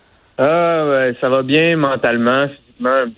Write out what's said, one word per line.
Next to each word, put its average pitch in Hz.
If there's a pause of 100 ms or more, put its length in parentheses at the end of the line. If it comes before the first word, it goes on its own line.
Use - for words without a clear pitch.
(380)
Euh, 151
ben, 120
ça 135
va 131
bien 156
mentalement, 131
physiquement 127
un 131